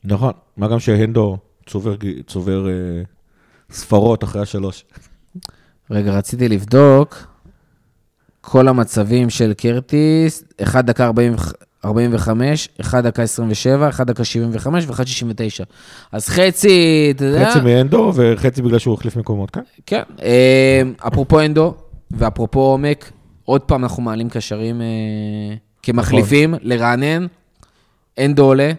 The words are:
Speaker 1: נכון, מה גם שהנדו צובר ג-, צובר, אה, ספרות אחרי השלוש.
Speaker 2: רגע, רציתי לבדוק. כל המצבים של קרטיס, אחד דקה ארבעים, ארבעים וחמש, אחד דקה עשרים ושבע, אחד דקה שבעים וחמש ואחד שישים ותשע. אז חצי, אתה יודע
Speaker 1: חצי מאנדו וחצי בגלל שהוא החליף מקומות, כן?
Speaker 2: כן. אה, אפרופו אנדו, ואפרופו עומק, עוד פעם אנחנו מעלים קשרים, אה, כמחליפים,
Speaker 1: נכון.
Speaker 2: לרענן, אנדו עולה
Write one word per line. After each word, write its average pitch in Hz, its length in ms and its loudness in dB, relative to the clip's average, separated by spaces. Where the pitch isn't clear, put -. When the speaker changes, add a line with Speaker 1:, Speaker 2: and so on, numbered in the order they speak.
Speaker 1:
נכון, 101 280 -2
מה 104 120 -4
גם 117 120 0
שהנדו 110 560 0
צובר 101 280 -6
ג-, 98 320 -10
צובר, 95 420 -4
אה, 92 40 -4
ספרות 110 540 0
אחרי 101 180 -8
השלוש. 98 420 -8
Speaker 2:
רגע, 104 220 -2
רציתי 120 360 -2
לבדוק. 131 800 4
כל 131 280 4
המצבים 117 640 0
של 110 220 0
קרטיס, 151 920 0
אחד 127 240 0
דקה 120 200 0
ארבעים, 117 260 2
ארבעים 117 300 0
וחמש, 117 540 -2
אחד 120 260 -2
דקה 117 160 -2
עשרים 113 280 -4
ושבע, 139 380 0
אחד 127 180 -4
דקה 120 180 -4
שבעים 117 280 -4
וחמש 160 340 -4
ואחד 127 200 -6
שישים 123 240 -8
ותשע. 107 340 -8
אז 107 160 -8
חצי, 175 880 4
אתה 139 80 -4
יודע 143 260 2
Speaker 1:
חצי 143 140 4
מאנדו 143 500 4
וחצי 123 480 0
בגלל 117 160 2
שהוא 113 160 0
החליף 113 220 -6
מקומות, 104 340 -6
כן? - 100 -10
Speaker 2:
כן. - 160 -4
אה, 131 600 4
אפרופו 156 340 2
אנדו, 156 340 0
ואפרופו 113 500 -4
עומק, 135 500 0
עוד 135 160 2
פעם 131 220 -2
אנחנו 123 200 -6
מעלים 113 260 -6
קשרים, 113 520 -6
אה, 117 60 -6
כמחליפים, 123 720 2
Speaker 1:
נכון. - 140 -8
Speaker 2:
לרענן, 123 580 0
אנדו 143 240 4
עולה 139 340 4